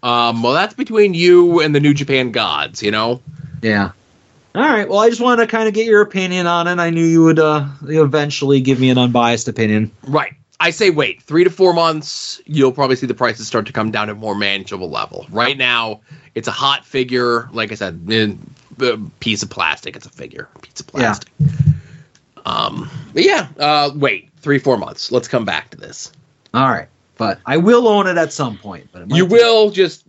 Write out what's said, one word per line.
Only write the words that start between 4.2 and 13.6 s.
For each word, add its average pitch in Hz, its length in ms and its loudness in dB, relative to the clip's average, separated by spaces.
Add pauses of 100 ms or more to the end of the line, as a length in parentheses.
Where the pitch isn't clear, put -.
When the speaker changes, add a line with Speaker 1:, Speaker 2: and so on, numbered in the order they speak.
Speaker 2:
All 190 100 -2
right. 214 260 0
Well, 202 100 2
I 226 100 6
just 233 120 -4
wanted 240 240 4
to - 40 -10
kinda 220 220 0
get 220 140 0
your 208 160 4
opinion 185 440 -2
on 170 220 0
it. 175 100 -2
I 170 120 0
knew 165 160 2
you 165 180 6
would, 160 160 4
uh, 151 240 2 (240)
eventually 143 720 2
give 131 220 0
me 131 80 4
an 127 80 4
unbiased 120 500 2
opinion. 107 420 0 (180)
Speaker 1:
Right. 139 260 -4 (260)
I 165 120 0
say 202 180 2
wait. 143 340 -2
Three 165 220 2
to 180 40 -2
four 180 240 2
months, 160 720 -4
you'll 135 280 2
probably 131 240 0
see 131 100 -6
the 117 60 -2
prices 113 340 -4
start 107 200 -4